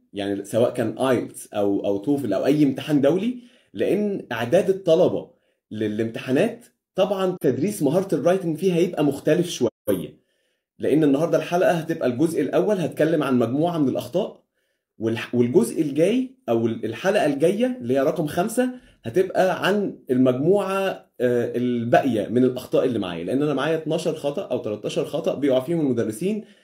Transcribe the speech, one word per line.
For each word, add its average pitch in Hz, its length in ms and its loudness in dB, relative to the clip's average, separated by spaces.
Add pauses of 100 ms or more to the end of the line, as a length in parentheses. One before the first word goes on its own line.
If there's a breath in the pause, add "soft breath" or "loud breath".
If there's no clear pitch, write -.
(140)
يعني 98 320 -4
سواء - 280 0
كان 110 240 -4
آيلتس 127 560 -2
أو، 101 320 0
أو 101 120 0
توفل 120 360 -2
أو 95 120 -2
أي 147 180 4
امتحان 139 380 0
دولي، 190 360 2 (360 loud breath)
لأن 180 580 -2
إعداد 120 380 0
الطلبة 165 600 2 (420)
للامتحانات 113 920 -2 (300)
طبعًا 190 460 0
تدريس 151 420 -2
مهارة 165 320 0
الرايتنج 170 420 0
فيها 185 180 0
هيبقى 170 280 0
مختلف 156 460 0
شوية، 95 720 -4 (600)
لأن 113 240 2
النهاردة 147 340 2
الحلقة 175 340 2
هتبقى 165 360 -2
الجزء 143 340 0
الأول 185 360 0
هتكلم 160 460 0
عن 131 160 2
مجموعة 147 380 0
من 143 120 2
الأخطاء، - 540 -4 (580)
والح-، 113 340 -4
والجزء 127 460 4
الجاي 170 540 0 (140)
أو 117 180 2
ال-، 113 180 -4
الحلقة 175 400 0
الجاية 196 560 0
اللي 120 120 0
هي 139 80 2
رقم 160 260 0
خمسة 220 420 -2 (340 loud breath)
هتبقى 175 640 0
عن 190 320 0 (100)
المجموعة، 185 1000 2 (140)
آه، 120 360 0
الباقية 120 680 2
من 120 160 4
الأخطاء 127 420 2
اللي 120 140 0
معايا، 87 240 -4
لأن 113 180 0
أنا 147 120 0
معايا 143 240 0
اتناشر 156 380 -2
خطأ 143 260 -4
أو - 160 -4
تلتاشر 110 480 -4
خطأ 170 300 -2
بيقع 131 240 2
فيهم 165 200 -2
المدرسين. 139 680 -2 (180 soft breath)